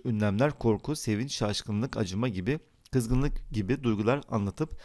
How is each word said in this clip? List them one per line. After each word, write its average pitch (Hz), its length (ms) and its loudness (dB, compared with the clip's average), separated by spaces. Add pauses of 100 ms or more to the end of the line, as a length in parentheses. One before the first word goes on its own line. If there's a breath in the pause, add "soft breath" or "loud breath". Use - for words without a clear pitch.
Ünlemler 107 540 2
korku, 117 360 0
sevinç, 117 400 -2
şaşkınlık, 107 640 -2
acıma 107 300 -2
gibi, 104 320 -2 (320)
kızgınlık 127 600 2
gibi 107 320 -2
duygular 113 460 2
anlatıp 104 560 -2